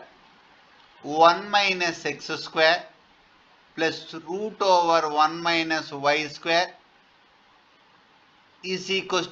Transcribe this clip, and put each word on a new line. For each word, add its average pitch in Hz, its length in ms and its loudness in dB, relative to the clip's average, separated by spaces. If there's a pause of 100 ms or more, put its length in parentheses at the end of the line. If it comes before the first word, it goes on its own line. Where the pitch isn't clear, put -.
(1300)
one 175 140 4 (140)
minus 185 440 0 (180)
x - 140 -12 (140)
square 165 360 4 (920)
plus 160 220 -2 (320)
root 202 320 -8 (140)
over 165 260 4 (220)
one 160 120 0 (140)
minus 160 400 -2 (240)
y 156 40 2 (200)
square 175 320 0 (2000)
is 185 100 -6 (140)
equals 180 340 -2